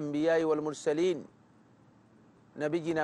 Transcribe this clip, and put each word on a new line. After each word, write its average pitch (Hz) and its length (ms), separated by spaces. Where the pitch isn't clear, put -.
আমবিয়াই 156 440
ওয়াল 151 220
মুরসালিন, 156 520
নবিয়িনা 156 420